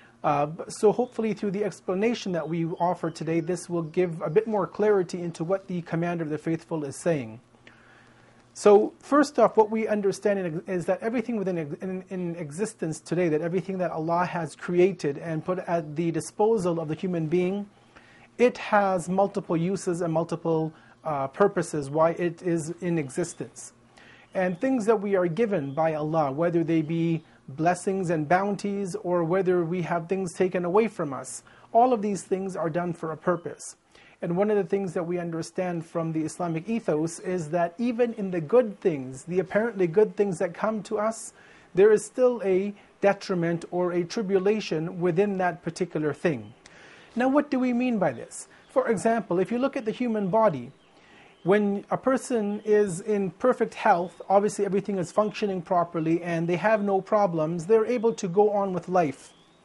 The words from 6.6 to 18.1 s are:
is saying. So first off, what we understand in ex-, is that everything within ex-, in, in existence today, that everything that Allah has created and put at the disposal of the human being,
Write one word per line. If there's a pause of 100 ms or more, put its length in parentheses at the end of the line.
is
saying. (1120)
So
first
off,
what
we
understand
in
ex-,
is
that
everything
within
ex-,
in,
in
existence
today,
that
everything
that
Allah
has
created
and
put
at
the
disposal
of
the
human
being, (720)